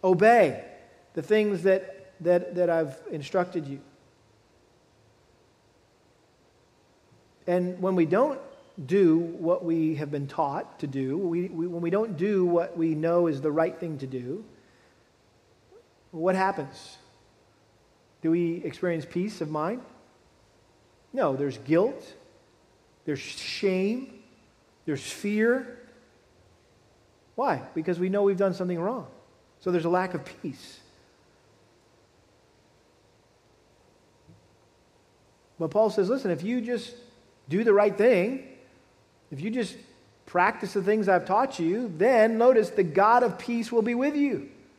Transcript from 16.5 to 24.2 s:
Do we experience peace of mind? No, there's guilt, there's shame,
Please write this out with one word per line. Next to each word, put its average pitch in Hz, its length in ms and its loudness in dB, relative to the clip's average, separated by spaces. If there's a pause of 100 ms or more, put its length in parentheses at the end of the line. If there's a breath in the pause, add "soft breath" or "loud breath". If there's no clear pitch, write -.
Do 165 120 0
we 170 320 0
experience 160 440 -4
peace 202 320 -4
of 156 80 -6
mind? 156 320 -4 (1300)
No, 175 240 0
there's 135 220 -4
guilt, 165 560 0 (920)
there's 143 160 -6
shame, 202 1000 -4 (640)